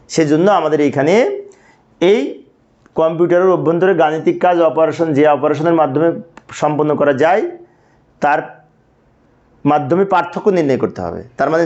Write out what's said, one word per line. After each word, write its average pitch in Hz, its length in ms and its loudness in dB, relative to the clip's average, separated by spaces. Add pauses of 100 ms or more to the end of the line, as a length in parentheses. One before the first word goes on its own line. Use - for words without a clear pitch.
সেজন্য 160 380 0 (120)
আমাদের 156 280 0
এইখানে 143 260 0 (880)
এই 202 200 2 (800)
কম্পিউটারের 170 560 2
অভ্যন্তরে 170 460 0
গাণিতিক 160 340 0 (100)
কাজ 180 120 2 (120)
অপারেশন, 160 380 0 (100)
যে 147 60 4 (140)
অপারেশনের 151 440 0
মাধ্যমে 147 280 0 (520)
সম্পন্ন 151 380 -2
করা 143 140 2 (100)
যায়, 185 180 2 (800)
তার 147 180 0 (1300)
মাধ্যমে 147 380 0 (100)
পার্থক্য 175 340 -2 (100)
নির্ণয় 135 260 0
করতে 95 220 -4
হবে। 87 160 -8 (160)
তার 139 160 0
মানে 165 120 2